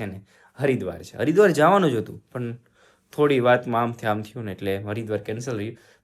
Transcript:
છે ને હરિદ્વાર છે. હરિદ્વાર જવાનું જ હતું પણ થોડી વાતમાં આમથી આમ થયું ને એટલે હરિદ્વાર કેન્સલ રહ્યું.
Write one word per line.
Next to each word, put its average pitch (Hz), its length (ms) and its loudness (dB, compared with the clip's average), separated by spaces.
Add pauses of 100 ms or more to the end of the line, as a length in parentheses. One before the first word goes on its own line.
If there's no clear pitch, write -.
છે 107 60 -8
ને 98 160 -12 (360)
હરિદ્વાર 101 440 -2
છે. - 140 -20
હરિદ્વાર 165 340 4
જવાનું 165 400 4
જ 123 40 0
હતું - 380 -6
પણ 120 240 -8 (600)
થોડી 143 240 4
વાતમાં 123 420 2
આમથી 120 240 -4
આમ 107 160 0
થયું 113 220 -12
ને 98 80 -8
એટલે 98 260 -4
હરિદ્વાર 107 400 -6
કેન્સલ 117 380 -8
રહ્યું. 104 200 -8 (280)